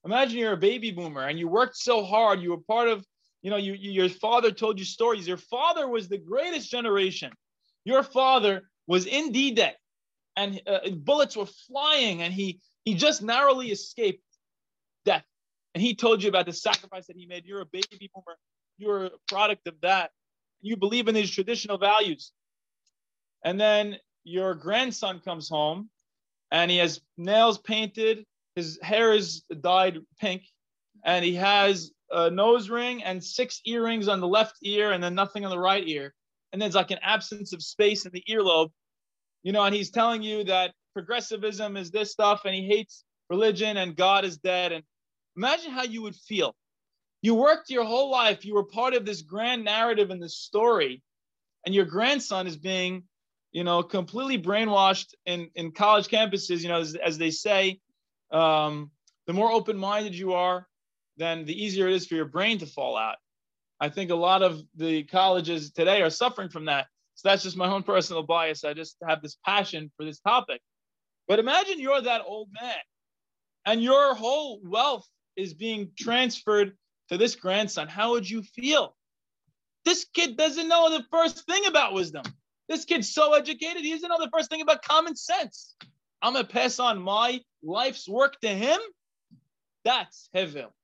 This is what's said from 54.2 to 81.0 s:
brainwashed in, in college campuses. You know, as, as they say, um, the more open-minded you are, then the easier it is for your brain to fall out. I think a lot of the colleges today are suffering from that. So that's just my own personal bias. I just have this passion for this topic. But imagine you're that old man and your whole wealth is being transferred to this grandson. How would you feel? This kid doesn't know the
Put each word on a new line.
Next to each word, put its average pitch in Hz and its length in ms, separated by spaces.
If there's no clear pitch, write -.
brainwashed 196 720
in, 175 300
in 165 160
college 208 360
campuses. 196 540
You 170 80
know, 170 100
as, 160 160
as 165 220
they 165 140
say, 190 480
um, 151 600
the 170 60
more 220 180
open-minded 208 640
you 185 180
are, 180 340
then 165 280
the 190 180
easier 190 240
it 185 60
is 180 140
for 170 80
your 156 100
brain 190 340
to 160 60
fall 131 300
out. 110 220
I 147 80
think 180 220
a 170 40
lot 190 280
of 160 180
the 160 280
colleges 170 680
today 185 300
are 165 80
suffering 208 400
from 156 160
that. 143 220
So - 140
that's 196 140
just 185 140
my 180 100
own 196 160
personal 180 400
bias. 160 400
I 151 100
just 160 240
have 160 140
this 147 240
passion 185 520
for 151 80
this 156 140
topic. 208 420
But 214 120
imagine 330 400
you're 269 220
that 233 240
old 208 240
man 240 140
and 226 160
your 269 340
whole 247 480
wealth 220 440
is 180 180
being 208 440
transferred 220 800
to 175 80
this 226 180
grandson. 185 520
How 208 240
would 208 180
you 220 140
feel? 262 520
This 349 280
kid 302 240
doesn't 311 300
know 330 220
the 311 200